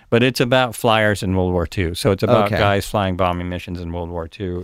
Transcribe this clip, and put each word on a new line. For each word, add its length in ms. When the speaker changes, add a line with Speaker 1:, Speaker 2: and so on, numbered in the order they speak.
Speaker 1:
But 120
it's 160
about 380
flyers 480
in 100
World 180
War 140
Two. 300
So 160
it's 100
about 240
Speaker 2:
Okay. 120
Speaker 1:
guys 280
flying 300
bombing 320
missions 320
in 120
World 180
War 180
Two. 360